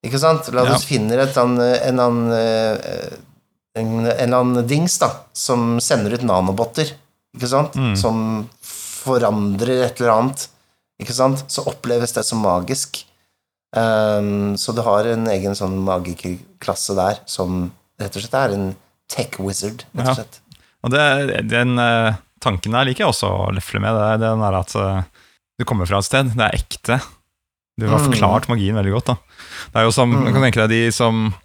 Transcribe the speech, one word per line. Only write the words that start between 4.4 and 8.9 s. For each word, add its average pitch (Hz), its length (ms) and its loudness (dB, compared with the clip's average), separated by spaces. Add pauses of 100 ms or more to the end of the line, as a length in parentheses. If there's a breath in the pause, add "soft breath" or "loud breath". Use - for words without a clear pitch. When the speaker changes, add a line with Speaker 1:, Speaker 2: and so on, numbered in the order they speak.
Speaker 1:
dings 151 320 0
da, - 120 2 (220)
som 117 480 0
sender 110 340 0
ut 120 80 -4
nanobotter, 107 720 0 (440)
ikke 120 120 -4
sant? 143 260 0
Speaker 2:
Mm. 120 220 0
Speaker 1:
Som 110 520 -2 (140)
forandrer 117 1200 0